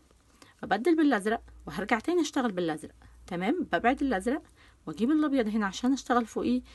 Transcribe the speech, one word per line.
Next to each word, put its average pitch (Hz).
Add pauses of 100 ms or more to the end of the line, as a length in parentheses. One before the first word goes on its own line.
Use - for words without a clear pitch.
(640)
ببدل 240
بالازرق، 240 (260)
وهرجع 190
تاني 339
اشتغل 262
بالازرق، 165 (320)
تمام، 202
ببعد 233
الازرق 254 (440)
واجيب 214
الابيض 277
هنا 214
عشان 247
اشتغل 247
فوقيه، 240 (140)